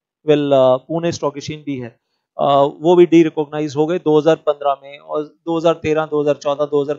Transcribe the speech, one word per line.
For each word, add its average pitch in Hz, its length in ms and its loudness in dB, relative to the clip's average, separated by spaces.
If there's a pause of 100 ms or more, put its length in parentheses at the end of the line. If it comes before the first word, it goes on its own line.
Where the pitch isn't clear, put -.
(260)
well, 147 260 0
uh, 131 260 4 (100)
पुणे 165 240 -4
स्टॉक 143 240 -8
एक्सचेंज 151 280 -14
भी 143 140 -8
है, 120 120 -14
uh, - 800 -2 (100)
वो 170 160 4
भी 175 100 8
de-recognize 151 720 0
हो 151 100 0
गए 175 120 -4
दो 151 200 0
हज़ार 156 180 2 (120)
पन्द्रह 143 340 -4
में, 143 160 -20
और 156 240 -8
दो 165 360 -8
हज़ार 165 240 2
तेरह, 156 240 -2
दो 151 160 -2
हज़ार 147 140 0
चौदह, 143 280 -4
दो 143 180 -2
हज़ार 143 160 -4